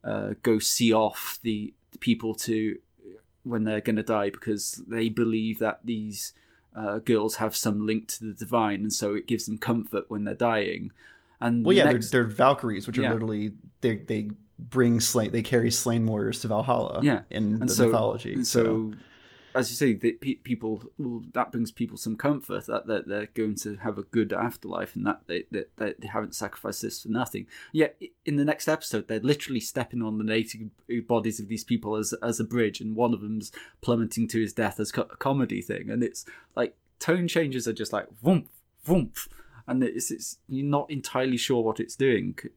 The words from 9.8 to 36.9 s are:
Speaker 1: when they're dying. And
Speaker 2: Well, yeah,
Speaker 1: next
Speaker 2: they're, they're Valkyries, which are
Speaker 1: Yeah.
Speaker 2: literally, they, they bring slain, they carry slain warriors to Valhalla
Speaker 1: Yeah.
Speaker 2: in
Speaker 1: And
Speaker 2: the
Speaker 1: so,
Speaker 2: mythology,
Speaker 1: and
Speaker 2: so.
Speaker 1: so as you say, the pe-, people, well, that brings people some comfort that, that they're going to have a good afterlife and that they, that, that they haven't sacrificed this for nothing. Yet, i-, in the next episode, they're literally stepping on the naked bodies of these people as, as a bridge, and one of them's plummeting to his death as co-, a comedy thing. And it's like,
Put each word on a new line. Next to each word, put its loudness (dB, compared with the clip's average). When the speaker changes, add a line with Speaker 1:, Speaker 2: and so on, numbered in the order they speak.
Speaker 1:
when -4
they're -4
dying. 0
And 2
Speaker 2:
Well, 8
yeah, 8
Speaker 1:
next 2
Speaker 2:
they're, 6
they're 2
Valkyries, 2
which -2
are 2
Speaker 1:
Yeah. 2
Speaker 2:
literally, -2
they, 2
they -4
bring 4
slain, 2
they 2
carry 4
slain 2
warriors 0
to -4
Valhalla 0
Speaker 1:
Yeah. 4
Speaker 2:
in 0
Speaker 1:
And 0
Speaker 2:
the 0
Speaker 1:
so, 6
Speaker 2:
mythology, 2
Speaker 1:
and 0
Speaker 2:
so. 2
Speaker 1:
so -
as 2
you -6
say, 4
the 2
pe-, -4
people, -4
well, -6
that 0
brings -2
people -4
some -4
comfort -2
that, -4
that -2
they're -4
going 0
to -8
have -6
a -8
good 0
afterlife -4
and -4
that -2
they, -4
that, -6
that -4
they -10
haven't -6
sacrificed -8
this -8
for -12
nothing. -2
Yet, 2
i-, -16
in 0
the 4
next 0
episode, -2
they're -2
literally 0
stepping -4
on -2
the -2
naked -2
bodies 2
of -8
these -6
people -2
as, -2
as -2
a 0
bridge, 0
and -6
one 4
of -6
them's -6
plummeting 0
to 0
his 0
death -2
as -2
co-, -2
a -18
comedy 0
thing. -6
And 0
it's -4
like, -2